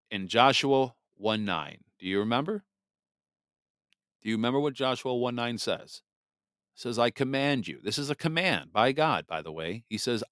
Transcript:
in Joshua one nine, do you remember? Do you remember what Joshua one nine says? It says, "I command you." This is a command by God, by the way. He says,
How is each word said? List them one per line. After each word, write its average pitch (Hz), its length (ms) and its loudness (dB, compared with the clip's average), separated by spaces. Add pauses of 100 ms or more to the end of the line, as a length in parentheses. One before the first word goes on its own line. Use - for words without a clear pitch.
(100)
in 95 180 -6
Joshua 131 680 4 (220)
one 107 280 0
nine, 78 340 -4 (200)
do 92 80 -10
you 95 120 0
remember? 135 460 0 (1600)
Do 110 80 -4
you 113 60 0
remember 120 240 2
what 143 140 0
Joshua 131 400 -2
one 123 200 0
nine 120 240 -4
says? - 440 -4 (720)
It - 60 -18
says, 120 180 -4
"I 120 120 4
command 135 580 0
you." 71 140 -10
This 104 160 -4
is 143 120 -4
a 147 40 0
command 160 580 0
by 117 200 4
God, 139 340 0
by 80 160 -6
the 80 100 -8
way. 82 360 -6
He 110 100 -4
says, 113 340 -2